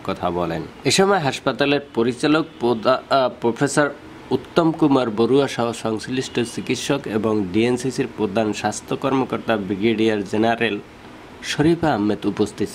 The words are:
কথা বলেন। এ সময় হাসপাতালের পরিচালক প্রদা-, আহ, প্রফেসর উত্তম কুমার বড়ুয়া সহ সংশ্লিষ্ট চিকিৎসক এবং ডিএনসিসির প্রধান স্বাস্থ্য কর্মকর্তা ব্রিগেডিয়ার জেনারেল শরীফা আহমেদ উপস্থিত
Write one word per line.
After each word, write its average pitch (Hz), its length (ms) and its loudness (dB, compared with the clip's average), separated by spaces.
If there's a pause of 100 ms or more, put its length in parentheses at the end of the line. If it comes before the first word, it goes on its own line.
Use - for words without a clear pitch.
কথা 92 260 -4
বলেন। 82 320 -2 (220)
এ 139 80 2
সময় 196 280 4
হাসপাতালের 139 600 0 (140)
পরিচালক 147 520 2 (140)
প্রদা-, 120 540 0
আহ, 131 160 4 (120)
প্রফেসর 135 480 2 (400)
উত্তম 160 420 2
কুমার 135 380 4
বড়ুয়া 117 380 2
সহ 117 260 -2
সংশ্লিষ্ট 123 680 -4 (160)
চিকিৎসক 127 500 -2
এবং 107 480 0
ডিএনসিসির 123 540 0 (100)
প্রধান 107 360 0
স্বাস্থ্য - 420 -4
কর্মকর্তা 120 640 0
ব্রিগেডিয়ার 104 680 0
জেনারেল 110 560 0 (640)
শরীফা 160 480 2
আহমেদ 104 340 0
উপস্থিত 101 500 -2